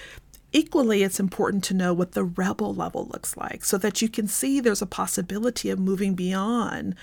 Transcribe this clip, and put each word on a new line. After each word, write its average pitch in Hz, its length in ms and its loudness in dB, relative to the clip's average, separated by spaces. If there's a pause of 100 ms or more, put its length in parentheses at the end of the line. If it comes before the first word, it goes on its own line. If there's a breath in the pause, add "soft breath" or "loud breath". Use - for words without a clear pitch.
(520 loud breath)
Equally, 254 500 4
it's 190 160 0
important 196 460 0
to 190 100 -2
know 180 200 2
what 180 180 0
the 196 120 0
rebel 196 500 -2
level 170 360 -4
looks - 280 -8
like - 260 -8
so 196 140 2
that 202 240 0
you 226 80 2
can 208 180 -2
see 269 320 2
there's 214 220 2
a 196 40 -4
possibility 196 840 -2
of 190 80 0
moving 190 340 2
beyond 190 920 -2